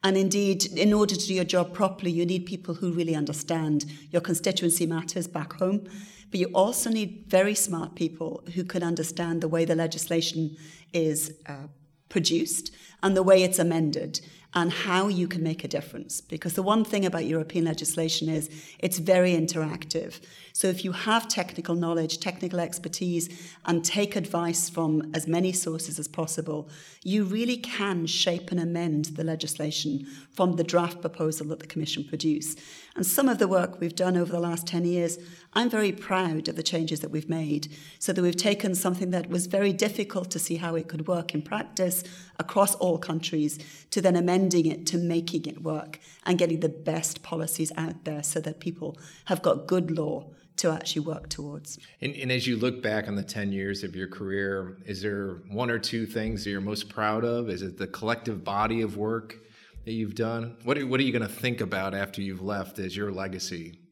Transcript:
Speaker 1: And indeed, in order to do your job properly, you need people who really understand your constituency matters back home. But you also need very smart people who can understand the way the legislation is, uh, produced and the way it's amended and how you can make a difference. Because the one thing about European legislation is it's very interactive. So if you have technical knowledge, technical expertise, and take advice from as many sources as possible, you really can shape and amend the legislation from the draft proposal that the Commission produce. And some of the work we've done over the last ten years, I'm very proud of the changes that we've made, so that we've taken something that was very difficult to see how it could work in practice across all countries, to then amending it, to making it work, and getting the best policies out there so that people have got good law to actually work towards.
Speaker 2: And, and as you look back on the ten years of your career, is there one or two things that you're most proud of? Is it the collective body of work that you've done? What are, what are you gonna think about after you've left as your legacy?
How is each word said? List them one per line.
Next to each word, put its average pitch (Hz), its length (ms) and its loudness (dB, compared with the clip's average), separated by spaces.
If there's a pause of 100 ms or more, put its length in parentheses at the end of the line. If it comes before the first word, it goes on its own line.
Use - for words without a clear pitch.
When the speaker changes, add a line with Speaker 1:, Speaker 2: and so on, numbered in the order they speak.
Speaker 1:
And 190 140 6
indeed, 190 480 4
in 180 260 4
order 208 240 6
to - 120 -2
do 190 60 0
your 180 120 2
job 180 280 2
properly, 190 380 0
you 170 140 2
need 180 200 0
people 175 300 -6
who 175 160 -2
really 165 240 2
understand 151 680 0 (260)
your 175 100 2
constituency 175 640 0
matters 165 420 -2
back - 260 -6
home. 196 340 0 (440)
But 185 100 2
you 180 60 2
also 208 420 4
need 220 380 -2
very 196 280 6
smart 170 400 -2
people 165 480 -4 (120)
who 180 100 -2
can 180 180 -2
understand 170 560 0
the 160 80 0
way 165 160 4
the 165 120 4
legislation 160 840 0 (340)
is, 156 420 2 (140)
uh, 143 200 -12 (420)
produced - 680 0 (260)
and 190 140 4
the 190 80 6
way 190 200 10
it's 185 160 2
amended 160 600 2 (360)
and 175 160 4
how 190 360 2
you 180 200 2
can 175 160 -2
make 160 200 -2
a 147 40 -6
difference. - 540 -6
Because 165 320 -6
the 190 100 0
one 214 200 6
thing 208 220 2
about 170 200 0
European 160 400 0
legislation 160 640 0
is 156 220 0 (300)
it's 185 180 0
very 180 360 6
interactive. 160 840 -2 (340)
So - 140 0
if 180 160 0
you 185 80 -2
have 220 360 2
technical 175 480 -2
knowledge, 165 440 0
technical 185 400 -4
expertise, 170 960 -4 (100)
and 170 200 2
take 208 300 0
advice 170 520 0
from 156 460 0
as 156 140 -2
many 175 260 2
sources 160 460 -4
as 151 80 -6
possible, 156 600 -4 (360)
you 202 220 2
really 233 320 0
can 190 500 -2
shape 180 440 0
and 180 80 2
amend 170 460 0
the 151 180 -4
legislation 156 840 -2 (240)
from 180 240 4
the 165 80 2
draft 170 360 2
proposal 156 500 -2
that 156 100 -6
the - 80 -16
Commission 151 360 -4
produce. 151 520 -2 (400)
And - 100 0
some 269 240 4
of 240 80 2
the 208 100 6
work 185 320 2
we've 170 160 -2
done 180 220 4
over 175 140 2
the 170 80 0
last 170 280 -2
ten 175 160 0
years, 175 360 2 (340)
I'm 240 160 4
very 214 220 2
proud 175 580 0
of 151 60 -4
the 160 80 -4
changes 160 360 0
that 156 120 -8
we've 156 180 -4
made, 151 420 -2 (280)
so - 120 -2
that 180 100 2
we've 175 140 4
taken 202 400 2
something 180 360 0
that 175 180 -2
was 175 160 0
very 196 260 2
difficult 202 600 -2
to 170 80 -4
see 165 160 -2
how 170 200 -2
it 160 140 -2
could 156 180 -6
work 170 260 0
in 151 80 -2
practice 180 600 -2 (340)
across - 380 4
all 180 220 2
countries, 156 640 0 (320)
to 202 100 0
then 180 160 6
amending 175 480 4
it, 156 220 0
to 180 100 0
making 170 480 0
it 151 160 -8
work, 156 380 -6 (260)
and 180 120 4
getting 165 220 4
the 165 100 2
best 160 540 -4
policies 160 540 -2
out 160 260 -4
there 147 200 -6
so - 180 -2
that 156 180 -8
people 165 380 -6 (280)
have 180 160 0
got - 260 2
good 175 240 2
law 151 380 -4 (280)
to 175 120 2
actually 156 320 -2
work 156 280 -6
towards. 147 500 -10 (220)
Speaker 2:
And, 143 140 -4
and 135 160 -2
as 123 140 2
you 123 120 2
look 123 260 0
back 107 240 0
on 104 80 -2
the 98 80 -2
ten 101 300 -4
years 98 300 -4
of 87 120 -8
your 92 120 -6
career, 98 800 -4
is 95 160 -8
there 98 340 -4 (140)
one 117 200 -2
or 117 100 2
two 113 260 -4
things 107 380 -4
that 101 60 -4
you're 98 100 -2
most 104 300 -4
proud 107 340 0
of? 120 260 0
Is 90 120 -4
it 92 160 -8
the 95 100 -4
collective 110 560 -4
body 110 380 0
of 107 160 -2
work 110 400 -4 (480)
that 113 80 -6
you've 110 220 -4
done? 117 500 -4
What 135 120 2
are, 139 80 -2
what 127 140 2
are 139 40 4
you 127 100 2
gonna 113 160 0
think 120 320 -2
about 95 320 -2
after 98 280 -4
you've 95 200 -6
left 98 380 -4
as 92 160 -6
your 101 160 -4
legacy? 90 680 -8 (120)